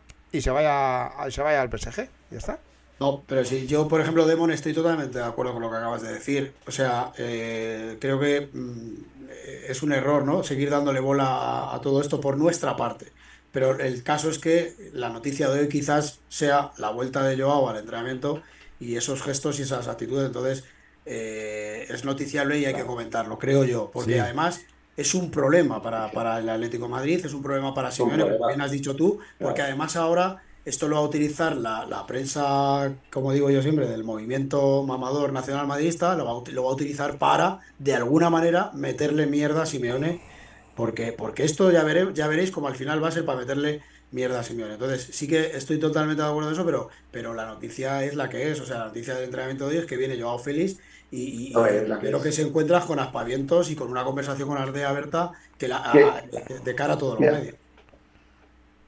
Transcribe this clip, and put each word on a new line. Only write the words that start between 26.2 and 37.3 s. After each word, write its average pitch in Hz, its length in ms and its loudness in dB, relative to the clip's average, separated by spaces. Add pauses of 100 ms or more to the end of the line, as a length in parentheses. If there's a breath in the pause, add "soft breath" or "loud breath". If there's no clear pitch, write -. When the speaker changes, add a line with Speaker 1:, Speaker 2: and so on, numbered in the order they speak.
Speaker 2:
el 113 100 -2
Atlético 117 360 -2
de 120 60 -6
Madrid, 151 340 0
es 147 80 -8
un 139 100 -8
problema 135 320 -2
para 127 140 -2
Speaker 3:
Es - 100 -4
un 120 100 4
Speaker 2:
Simeone, - 140 4
como - 140 2
Speaker 3:
problema. 117 100 0
Speaker 2:
bien 139 140 0
has 139 100 -2
dicho 139 240 -2
tú, 185 240 4 (200 loud breath)
porque - 160 -2
Speaker 3:
Claro. 143 140 0
Speaker 2:
además 156 280 -4
ahora 175 440 2 (240 soft breath)
esto 147 220 -4
lo 151 80 2
va 151 80 4
a - 20 2
utilizar 147 500 0
la, 117 300 -4
la 139 220 -8
prensa, 139 840 2 (200)
como 135 220 0
digo 143 180 6
yo 135 100 6
siempre, 143 240 4
del 113 180 -2
movimiento 135 760 2
mamador 135 500 0
nacional 139 360 -4
madridista, 165 480 0
lo 147 100 -2
va 117 60 -2
a 120 40 -4
ut-, 123 160 -10
lo 127 120 -2
va 127 80 2
a - 20 0
utilizar 143 460 -4
para, 156 400 4 (180 soft breath)